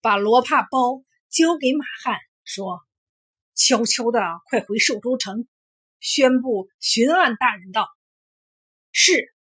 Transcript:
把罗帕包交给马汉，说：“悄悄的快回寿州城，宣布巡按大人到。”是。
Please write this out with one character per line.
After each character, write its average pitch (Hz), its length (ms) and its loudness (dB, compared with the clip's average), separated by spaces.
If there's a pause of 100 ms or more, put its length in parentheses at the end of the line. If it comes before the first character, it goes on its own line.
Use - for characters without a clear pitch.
把 202 160 2
罗 214 240 4
帕 262 220 0
包 262 400 -2 (260)
交 330 280 2
给 269 160 0
马 294 120 -2 (200)
汉， 226 160 -4 (240)
说 185 420 -12 (680)
：“悄 233 280 2
悄 233 280 -2
的 233 80 2 (280)
快 226 120 0
回 208 180 -6
寿 214 220 0
州 247 160 -2
城， 220 320 -8 (500)
宣 254 420 2
布 220 280 -4 (100)
巡 240 320 0
按 320 240 2
大 214 220 -2
人 185 160 -20
到。” 208 160 -2 (1040)
是。 - 520 2